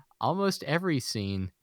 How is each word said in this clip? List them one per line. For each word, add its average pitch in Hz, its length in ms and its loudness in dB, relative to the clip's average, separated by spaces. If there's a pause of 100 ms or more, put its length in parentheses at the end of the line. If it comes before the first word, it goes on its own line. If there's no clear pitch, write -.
(220)
almost 185 440 2
every 165 360 2
scene, 98 500 -2 (120)